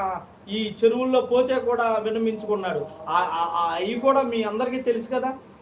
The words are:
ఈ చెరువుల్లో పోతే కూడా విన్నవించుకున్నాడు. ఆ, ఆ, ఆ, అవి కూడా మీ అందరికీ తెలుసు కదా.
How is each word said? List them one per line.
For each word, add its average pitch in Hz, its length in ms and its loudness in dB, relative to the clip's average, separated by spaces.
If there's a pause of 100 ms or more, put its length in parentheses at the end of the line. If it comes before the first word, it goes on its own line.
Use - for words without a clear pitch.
(480)
ఈ 214 260 -4 (100)
చెరువుల్లో 254 360 4
పోతే 254 340 2
కూడా 233 480 2
విన్నవించుకున్నాడు. 208 800 -2 (280)
ఆ, 160 80 2
ఆ, 165 380 0
ఆ, 170 200 0
అవి 190 200 -2
కూడా 262 280 4
మీ 233 200 -2
అందరికీ 240 380 -2
తెలుసు 233 340 -2
కదా. 254 180 -2 (280)